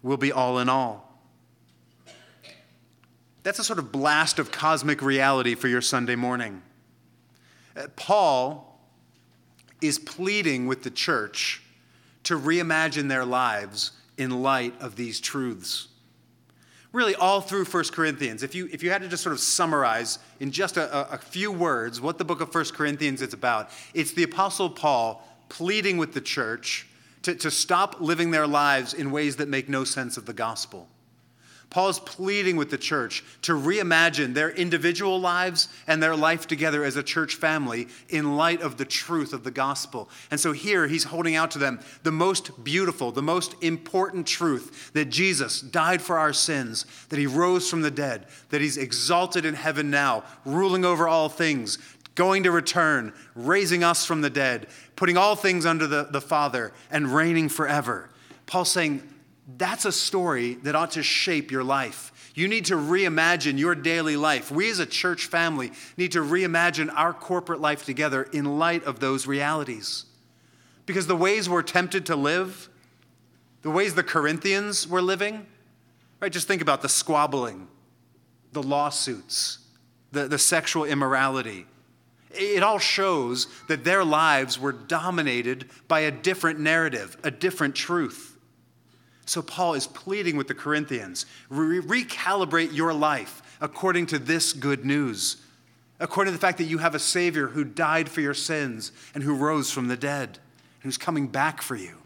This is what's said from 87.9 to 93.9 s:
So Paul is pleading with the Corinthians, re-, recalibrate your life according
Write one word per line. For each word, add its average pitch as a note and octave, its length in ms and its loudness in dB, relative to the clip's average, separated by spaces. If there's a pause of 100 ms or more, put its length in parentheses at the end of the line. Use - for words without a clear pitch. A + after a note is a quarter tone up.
So D#3+ 180 -4
Paul F3 320 0
is C3 100 -2
pleading F#3 520 -4
with C3+ 100 -2
the B2+ 80 -4
Corinthians, C#3 720 -4 (220)
re-, D#3+ 320 0
recalibrate E3 920 0
your D#3+ 220 0
life D3 480 0 (180)
according F3 460 0